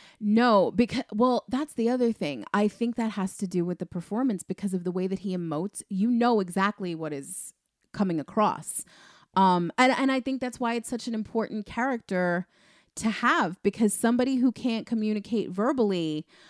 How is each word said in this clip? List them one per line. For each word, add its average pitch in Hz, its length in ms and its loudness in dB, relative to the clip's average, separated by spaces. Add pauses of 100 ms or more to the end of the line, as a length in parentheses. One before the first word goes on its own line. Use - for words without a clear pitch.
(200)
No, 214 520 4
because, 233 420 0
well, 240 340 2
that's 277 260 -4
the 226 160 0
other 247 220 0
thing. 143 320 -4 (100)
I 208 140 4
think 233 300 -2
that 220 160 -2
has 190 240 -4
to 196 100 -4
do 175 160 0
with 175 160 -4
the 175 60 -6
performance 208 580 -4
because 190 300 -6
of 180 100 -2
the 180 80 -2
way 185 160 -2
that 190 120 -4
he 190 160 -4
emotes. 165 520 -4
You 208 240 0
know 233 300 4
exactly 190 520 -2
what 160 200 -6
is 139 400 -10 (400)
coming 180 260 0
across. - 640 -2 (500)
Um, 180 440 4
and, 254 160 6
and 269 180 2
I 262 80 2
think 262 220 -4
that's 254 180 -6
why 233 140 -2
it's 233 160 -6
such 240 180 -6
an 233 80 -6
important 214 500 -4
character 185 800 -2 (480)
to 220 140 -2
have, 233 540 0
because 202 300 2
somebody 247 420 2
who 247 160 4
can't 226 340 -4
communicate 214 640 -2
verbally 190 760 0 (240)